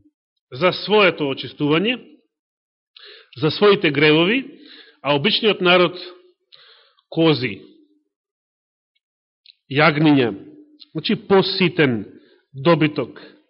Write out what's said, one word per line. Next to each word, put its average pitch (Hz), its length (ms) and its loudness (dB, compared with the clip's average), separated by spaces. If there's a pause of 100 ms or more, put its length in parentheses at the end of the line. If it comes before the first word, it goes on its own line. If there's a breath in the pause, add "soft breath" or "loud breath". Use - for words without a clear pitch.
(520)
за 156 200 -2
своето 180 600 0
очистување, 156 640 -4 (1400 loud breath)
за 143 140 -2
своите 202 400 2
гревови, 160 540 0 (580 loud breath)
а 143 140 -2
обичниот 202 440 -2
народ 180 360 2 (1120 soft breath)
кози, 127 520 -2 (2000)
јагниња, 147 600 2 (580)
значи 160 240 -4
поситен 170 880 0 (480 soft breath)
добиток. 147 680 -2 (300)